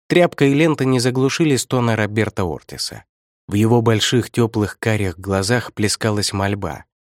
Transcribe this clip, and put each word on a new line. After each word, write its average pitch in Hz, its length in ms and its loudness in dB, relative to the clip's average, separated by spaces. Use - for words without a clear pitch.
Тряпка 165 380 2
и 139 80 4
лента 147 320 2
не 131 140 2
заглушили 131 560 0
стона 120 400 0
Роберто 104 480 -2
Ортиса. - 640 -8
В 104 80 -6
его 113 260 4
больших 113 480 2
теплых 110 480 -2
карих 101 400 -2
глазах 98 560 -2
плескалась 104 580 -2
мольба. 98 540 -4